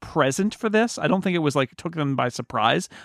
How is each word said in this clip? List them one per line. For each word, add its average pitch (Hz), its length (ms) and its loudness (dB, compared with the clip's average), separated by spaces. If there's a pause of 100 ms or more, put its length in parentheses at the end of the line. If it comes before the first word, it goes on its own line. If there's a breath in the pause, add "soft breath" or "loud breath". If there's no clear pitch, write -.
present 156 540 0
for 220 160 -4
this. 220 260 2
I - 120 -2
don't 190 120 2
think 180 160 0
it 170 40 0
was, 147 140 0
like, 139 220 0
took 165 180 -8
them 143 220 0
by 123 140 0
surprise. 123 580 0 (160 loud breath)